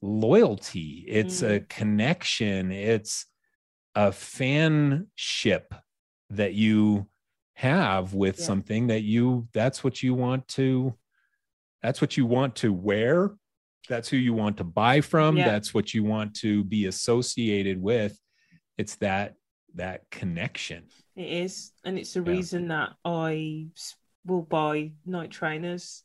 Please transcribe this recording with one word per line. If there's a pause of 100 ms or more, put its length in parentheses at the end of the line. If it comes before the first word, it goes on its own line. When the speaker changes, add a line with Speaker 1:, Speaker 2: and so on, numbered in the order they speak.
Speaker 1:
loyalty.
It's
a
Speaker 2:
Mm.
Speaker 1:
connection.
It's (680)
a
fanship (640)
that
you (480)
have
with
Speaker 2:
Yeah.
Speaker 1:
something
that
you,
that's
what
you
want
to, (840)
that's
what
you
want
to
wear. (540)
That's
who
you
want
to
buy
from.
Speaker 2:
Yeah.
Speaker 1:
That's
what
you
want
to
be
associated
with. (600)
It's
that (400)
that
connection. (300)
Speaker 2:
It
is. (120)
And
it's
the
Speaker 1:
Yeah.
Speaker 2:
reason
that (120)
I
s-, (300)
will
buy (120)
Night
Trainers